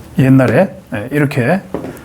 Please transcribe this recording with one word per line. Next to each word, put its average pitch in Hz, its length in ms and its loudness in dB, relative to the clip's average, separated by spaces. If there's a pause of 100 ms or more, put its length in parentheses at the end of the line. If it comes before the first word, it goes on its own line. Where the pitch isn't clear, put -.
(180)
옛날에, 131 600 4 (160)
예, 104 160 -8
이렇게 143 520 -2 (420)